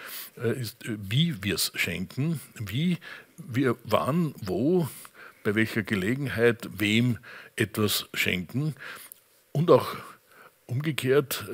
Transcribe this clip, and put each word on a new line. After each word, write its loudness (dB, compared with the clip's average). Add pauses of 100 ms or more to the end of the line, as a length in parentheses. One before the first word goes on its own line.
(380)
äh, -2
ist, -10
äh, -6
wie -2
wir's -2
schenken, -4 (140)
wie -2 (400)
wir 0
wann, 2
wo, 2 (560)
bei 2
welcher 2
Gelegenheit, 0
wem 2 (360)
etwas 0
schenken -2 (800)
und 6
auch 6 (720)
umgekehrt, 0